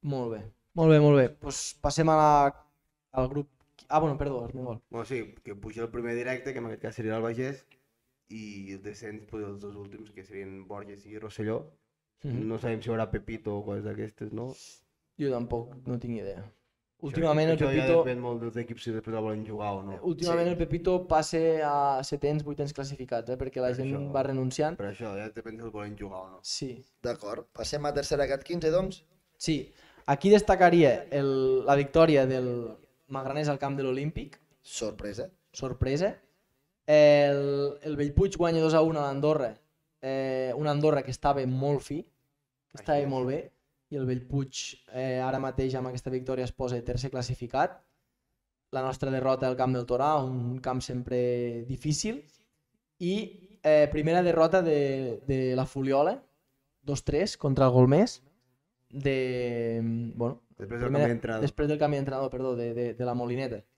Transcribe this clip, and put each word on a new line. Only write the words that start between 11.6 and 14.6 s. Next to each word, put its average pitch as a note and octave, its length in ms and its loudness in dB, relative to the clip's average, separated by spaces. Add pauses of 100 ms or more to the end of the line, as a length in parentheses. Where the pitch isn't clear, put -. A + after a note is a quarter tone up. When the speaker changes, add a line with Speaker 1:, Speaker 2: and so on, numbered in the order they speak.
Speaker 1:
Mhm. A#2+ 260 -4
Speaker 2:
No A2+ 100 -4
sabem A2+ 220 -4
si A2 80 -10
hi - 40 -2
haurà A2 160 -2
Pepito A2 460 -8
o G2+ 100 -8
coses G#2 200 -6
d'aquestes, G#2+ 480 -10
no? A#2 140 -8 (720)